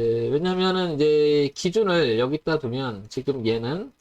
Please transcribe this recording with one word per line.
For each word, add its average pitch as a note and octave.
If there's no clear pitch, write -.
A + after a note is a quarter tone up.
왜냐면은 F3+
이제 D3
기준을 F3
여기다 D3
두면 A#2+
지금 C3
얘는, B2